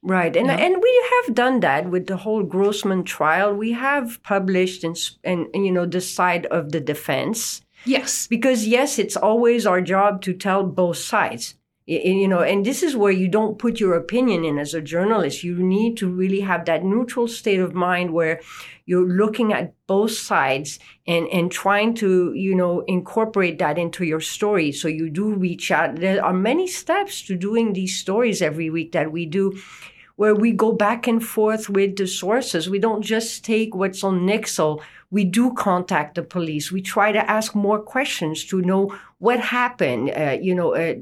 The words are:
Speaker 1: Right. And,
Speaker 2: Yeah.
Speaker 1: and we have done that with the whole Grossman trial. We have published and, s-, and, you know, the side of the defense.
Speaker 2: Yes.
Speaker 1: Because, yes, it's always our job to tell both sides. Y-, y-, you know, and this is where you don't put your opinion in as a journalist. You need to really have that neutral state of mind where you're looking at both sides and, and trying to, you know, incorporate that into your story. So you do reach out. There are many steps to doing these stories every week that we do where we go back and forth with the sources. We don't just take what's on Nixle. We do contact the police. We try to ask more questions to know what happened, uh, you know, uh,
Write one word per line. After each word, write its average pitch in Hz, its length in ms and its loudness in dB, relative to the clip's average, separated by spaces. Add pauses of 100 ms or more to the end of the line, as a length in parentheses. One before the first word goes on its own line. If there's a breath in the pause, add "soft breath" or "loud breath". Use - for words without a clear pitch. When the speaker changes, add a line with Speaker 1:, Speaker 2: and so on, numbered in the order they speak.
Speaker 1:
Right. 180 320 0
And, 226 120 4
Speaker 2:
Yeah. 269 100 2
Speaker 1:
and 359 240 2
we 494 280 4 (160)
have 226 100 -2
done 247 260 4
that 156 280 2
with 180 180 -2
the 190 100 -4
whole 214 260 -2
Grossman 196 600 0
trial. 180 500 2
We 220 180 -2
have 254 500 -2
published 185 600 0
and, 170 120 -4
s-, - 280 -8
and, 175 300 -2
you 196 180 0
know, 175 160 2
the 180 140 -2
side 180 460 0
of 151 240 -2
the 165 80 -2
defense. 147 840 -4 (240 loud breath)
Speaker 2:
Yes. - 420 -2
Speaker 1:
Because, 233 400 2
yes, 254 320 2
it's - 180 -2
always 233 480 2
our 185 160 4
job 190 420 2
to 185 100 -4
tell 190 300 0
both 175 340 0
sides. - 580 -2 (320)
Y-, 160 160 -2
y-, 185 80 2
you 190 160 4
know, 180 140 4
and 196 240 2
this 269 180 -2
is 294 120 0
where 202 160 4
you 185 160 2
don't 214 300 0
put 226 220 -2
your 185 160 2
opinion 196 480 0
in 147 160 0
as 147 140 -6
a 160 80 -4
journalist. 175 640 0
You 175 120 -4
need 196 420 2
to 190 120 -2
really 190 320 0
have 180 240 -2
that 165 180 0
neutral 233 440 0
state 214 320 0
of 175 140 0
mind 180 380 0
where 165 300 0 (440 loud breath)
you're 180 220 2
looking 214 460 2
at 165 200 -4 (140)
both 208 240 2
sides 143 680 -2 (260 loud breath)
and, 170 240 0
and 175 220 0
trying 208 440 2
to, 185 380 2
you 190 220 0
know, 180 320 2
incorporate 185 720 0
that 156 180 0
into 170 260 -4
your 156 160 0
story. 170 520 0
So 143 160 -4
you 160 240 -2
do 208 220 -2
reach 185 360 -2
out. 170 280 0
There 190 260 0
are 180 100 2
many 247 340 0
steps - 600 -4
to 196 80 -4
doing 208 380 0
these 190 220 -4
stories 214 460 0
every 160 300 -2
week 165 220 -4
that 156 180 0
we 170 160 -6
do 190 320 0 (580 loud breath)
where 214 180 4
we 226 160 2
go 220 200 2
back 214 360 0
and 226 160 2
forth 214 440 0
with 196 280 2
the 196 100 -2
sources. 185 640 -2
We 196 80 0
don't 214 240 0
just 220 420 -4
take 220 300 0
what's 190 300 -2
on 185 240 2
Nixle. 170 540 0 (280 loud breath)
We 202 140 2
do 233 300 2
contact 180 640 0
the 170 60 -4
police. 156 500 -4
We 190 100 -4
try 208 300 2
to 208 200 0
ask 214 240 -2
more 208 240 2
questions 214 640 -4
to 185 160 -2
know 196 340 0 (220 loud breath)
what 240 220 2
happened, 214 760 -2
uh, 143 240 -2
you 185 140 0
know, 175 220 0
uh, 165 260 0